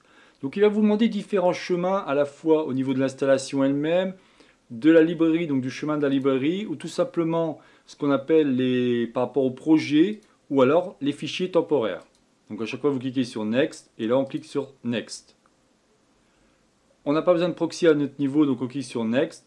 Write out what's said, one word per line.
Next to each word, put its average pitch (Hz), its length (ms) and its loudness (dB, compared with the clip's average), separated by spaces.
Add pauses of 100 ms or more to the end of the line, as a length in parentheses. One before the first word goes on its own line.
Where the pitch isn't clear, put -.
(400)
Donc 135 160 -8
il 196 40 -2
va 208 80 6
vous 208 120 0
demander 214 280 4
différents 185 440 -2
chemins 180 540 -2
à 139 80 -2
la 143 100 2
fois 156 400 0
au - 80 -4
niveau 131 220 -2
de 127 40 -2
l'installation 135 640 0
elle-même, 160 520 0 (560)
de 123 200 2
la 165 120 8
librairie, 165 440 0
donc 139 140 -2
du 127 100 -6
chemin 151 280 -6
de 143 40 -4
la 143 60 2
librairie, 139 560 0
ou 180 120 -8
tout 165 120 -12
simplement 165 720 -2 (260)
ce - 100 -20
qu'on 143 160 -2
appelle 139 460 2
les, 123 500 0
par 123 180 -4
rapport 131 200 -2
au 131 60 0
projet, 156 720 2 (260)
ou 135 140 4
alors 147 400 2
les 139 100 -2
fichiers 170 380 -6
temporaires. 123 540 0 (440)
Donc 110 140 -10
à - 20 -6
chaque 123 160 -8
fois 143 100 0
vous 139 80 -2
cliquez 127 260 -4
sur 117 200 -8
Next, 120 540 -2
et 113 80 -4
là 120 100 2
on 139 80 0
clique 151 220 -10
sur 135 260 -8 (100)
Next. - 540 -8 (1700)
On 147 60 0
n'a 156 80 0
pas 175 140 2
besoin 170 160 0
de - 40 -6
proxy 170 320 -2
à 160 60 8
notre 143 260 -2
niveau, 143 280 2
donc 135 160 -2
on 131 40 -2
clique 131 180 -8
sur 120 200 -6
Next, 123 420 -2